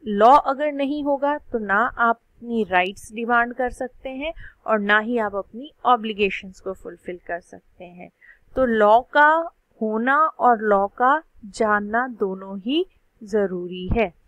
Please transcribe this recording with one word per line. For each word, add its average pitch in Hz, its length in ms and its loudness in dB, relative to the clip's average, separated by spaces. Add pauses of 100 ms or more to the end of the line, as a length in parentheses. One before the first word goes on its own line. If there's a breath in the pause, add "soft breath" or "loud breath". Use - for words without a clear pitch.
लॉ 214 300 6
अगर 285 360 0
नहीं 277 320 -4
होगा 285 340 0
तो - 200 -8
ना 202 200 0 (200)
आप 233 220 2 (160)
अपनी 233 280 -4
राइट्स 185 480 -2
डिमांड 240 420 -2
कर 247 160 -4
सकते - 380 -12
हैं 277 260 -10 (320 loud breath)
और 220 120 0
ना 208 200 2
ही 233 200 -2
आप 208 160 -4
अपनी 214 380 -12 (120)
ऑब्लिगेशंस 208 760 -2
को 190 120 -10
फुलफिल 180 540 -14
कर 175 140 -8
सकते - 440 -20
हैं। 180 260 -20 (460 soft breath)
तो 262 80 2
लॉ 220 360 6
का 302 520 2 (300)
होना 226 360 0
और 247 420 2
लॉ 202 260 2
का 262 360 0 (220)
जानना 208 640 -2
दोनों 196 500 -8
ही 277 280 -2 (380)
ज़रूरी 185 640 -4
है। 196 260 0 (140)